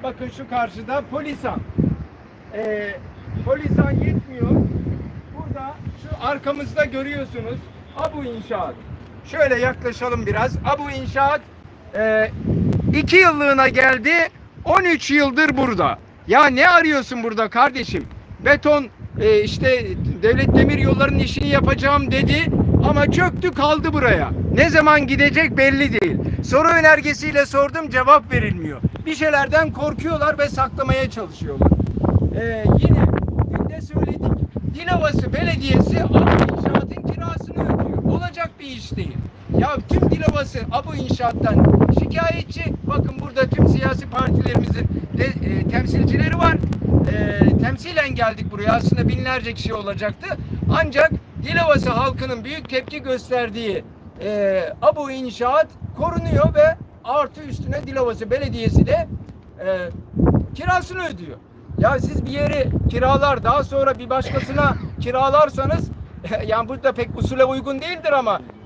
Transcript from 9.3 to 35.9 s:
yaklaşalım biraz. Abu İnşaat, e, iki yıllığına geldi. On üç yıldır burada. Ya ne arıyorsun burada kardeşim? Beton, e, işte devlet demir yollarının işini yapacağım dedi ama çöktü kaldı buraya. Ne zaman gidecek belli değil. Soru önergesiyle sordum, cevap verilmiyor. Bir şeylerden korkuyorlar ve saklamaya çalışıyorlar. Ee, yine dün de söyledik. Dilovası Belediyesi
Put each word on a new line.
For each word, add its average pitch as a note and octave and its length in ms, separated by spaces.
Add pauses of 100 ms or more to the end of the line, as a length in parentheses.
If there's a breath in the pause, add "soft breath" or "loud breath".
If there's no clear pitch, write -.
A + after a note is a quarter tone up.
yaklaşalım A#3+ 640
biraz. G#3+ 300 (100)
Abu C#4+ 260
İnşaat, C4+ 500 (540)
e, A3 360 (640)
iki D#4 200
yıllığına D4 520
geldi. C4 440 (540)
On F#4 180
üç E4+ 280
yıldır C#4+ 460
burada. F3+ 420 (280)
Ya C4 180
ne C#4 240
arıyorsun D4 540
burada A3 260
kardeşim? B3 560 (400)
Beton, C#4+ 420 (340)
e, G#3 220
işte B3 440 (360)
devlet B3 340
demir F#3+ 200
yollarının C4+ 420
işini - 280
yapacağım C#4 640
dedi C4 400 (380)
ama C#4+ 220
çöktü F4+ 400
kaldı D4+ 420
buraya. G#3 360 (260)
Ne D#4 140
zaman D4+ 380
gidecek C#4 500
belli C4+ 440
değil. F3 160 (260 loud breath)
Soru D#4 240
önergesiyle D4+ 800
sordum, C#4+ 440
cevap B3+ 440
verilmiyor. F3 480 (240)
Bir D#4+ 100
şeylerden D4 560
korkuyorlar D4+ 680
ve C#4+ 100
saklamaya C4 600
çalışıyorlar. D#3 600 (640)
Ee, A3+ 280 (160)
yine - 260 (460)
dün - 180
de D#5+ 120
söyledik. - 580 (360)
Dilovası E4 580
Belediyesi C#4 720